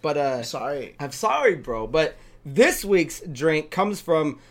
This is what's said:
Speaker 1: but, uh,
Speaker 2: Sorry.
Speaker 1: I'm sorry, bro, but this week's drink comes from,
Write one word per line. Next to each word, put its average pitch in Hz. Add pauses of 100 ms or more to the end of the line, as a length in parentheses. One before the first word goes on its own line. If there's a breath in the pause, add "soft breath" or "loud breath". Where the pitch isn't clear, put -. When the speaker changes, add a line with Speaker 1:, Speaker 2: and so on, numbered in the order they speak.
Speaker 1:
but, 151
uh, 135
Speaker 2:
Sorry. 131
Speaker 1:
I'm 143
sorry, 226
bro, 113
but 156 (280 soft breath)
this 196
week's 180
drink 156
comes 202
from, 156 (100)